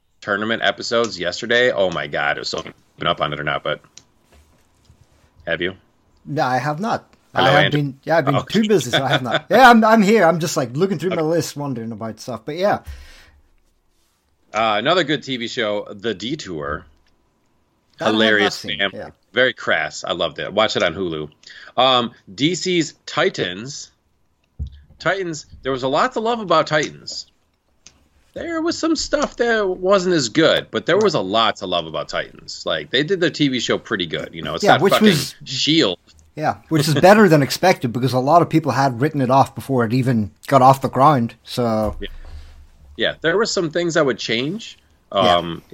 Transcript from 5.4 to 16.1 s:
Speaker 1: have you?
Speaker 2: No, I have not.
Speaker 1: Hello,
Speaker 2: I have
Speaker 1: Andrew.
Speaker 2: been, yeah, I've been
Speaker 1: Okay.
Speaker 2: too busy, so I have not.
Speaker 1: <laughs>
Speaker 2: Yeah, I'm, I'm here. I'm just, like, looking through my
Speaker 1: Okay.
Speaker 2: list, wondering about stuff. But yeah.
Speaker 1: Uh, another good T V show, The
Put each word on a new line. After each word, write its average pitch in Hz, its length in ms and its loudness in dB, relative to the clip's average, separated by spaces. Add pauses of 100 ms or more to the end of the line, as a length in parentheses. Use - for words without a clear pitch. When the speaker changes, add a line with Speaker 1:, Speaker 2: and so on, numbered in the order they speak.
Speaker 1:
have 82 140 -2
you? 92 140 -4 (480)
Speaker 2:
No, 151 200 -4
I 127 160 0
have 151 200 -4
not. 214 320 -6 (220)
Speaker 1:
Hello, - 140 2
Speaker 2:
I - 40 4
have - 140 4
Speaker 1:
Andrew. 147 160 0
Speaker 2:
been, 139 220 -6
yeah, 160 140 2
I've 151 80 2
been 139 100 0
Speaker 1:
Okay. 131 260 0
Speaker 2:
too 214 60 2
busy, 156 240 2
so 135 120 0
I 131 40 -2
have 139 160 0
not. 151 240 -4
Speaker 1:
<laughs> - 20 -20
Speaker 2:
Yeah, 247 220 8
I'm, 226 120 8
I'm 220 200 6
here. 202 220 6
I'm 165 140 4
just, 165 160 -4
like, 127 220 -4
looking 190 220 0
through 175 120 -2
my - 40 -4
Speaker 1:
Okay. 165 80 -2
Speaker 2:
list, 160 320 -2
wondering 123 360 -6
about 110 280 -10
stuff. 117 260 -12
But 151 120 -10
yeah. 180 220 0 (1700)
Speaker 1:
Uh, 110 240 0
another 160 260 0
good 139 200 -4
T 131 140 -8
V 117 100 -8
show, 104 420 -4
The 104 240 -6